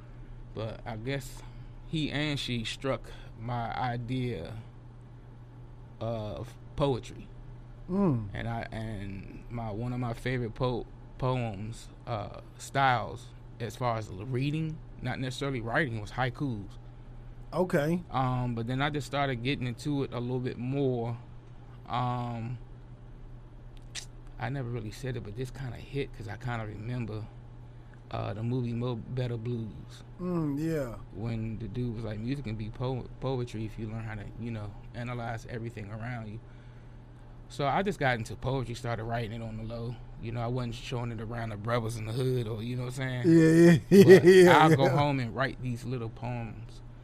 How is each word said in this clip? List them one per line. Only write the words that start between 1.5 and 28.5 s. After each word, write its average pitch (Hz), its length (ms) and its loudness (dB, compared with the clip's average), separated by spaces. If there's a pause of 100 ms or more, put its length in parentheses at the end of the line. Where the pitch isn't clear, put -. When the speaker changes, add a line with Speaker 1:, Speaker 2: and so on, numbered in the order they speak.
Speaker 1:
he 156 220 -2
and 147 280 -2
she 120 240 -2
struck 120 400 -4 (380)
my 117 360 -4
idea 120 760 -4 (1500)
of 110 540 -6 (220)
poetry. 139 500 0 (640)
Speaker 2:
Mm. 175 440 4
Speaker 1:
And - 140 -4
I, 117 220 -4
and 101 720 -8 (100)
my, 113 200 -6
one 117 240 -4
of 123 60 -4
my 120 120 -2
favorite 123 420 -2
po-, 123 300 0 (320)
poems, 113 720 -2 (180)
uh, 110 340 -6 (180)
styles, 120 680 2 (340)
as 107 160 -8
far 120 200 0
as 107 140 -6
l-, 95 160 -10
reading, 147 500 -2 (240)
not 117 180 -4
necessarily 131 440 -4
writing, 117 400 0
was 104 80 -10
haikus. 127 560 -2 (880)
Speaker 2:
Okay. 175 560 2
Speaker 1:
Um, 127 440 0
but 113 120 -4
then 127 160 -2
I 151 80 0
just 143 160 -4
started 139 360 0
getting 127 240 0
into 139 360 -2
it - 100 -4
a 123 80 -4
little 123 200 -2
bit 123 180 -4
more. 123 580 0 (720)
Um, 120 680 -2 (1800)
I 120 100 -4
never 135 180 -4
really 117 240 -6
said 127 240 -6
it, 104 80 -6
but 101 120 -10
this 127 140 -6
kinda 131 260 -8
hit - 400 -6
'cause 107 120 -10
I 110 80 -8
kinda 117 300 -4
remember, 107 580 -6 (840)
uh, 113 240 -4
the 107 80 -6
movie 120 300 0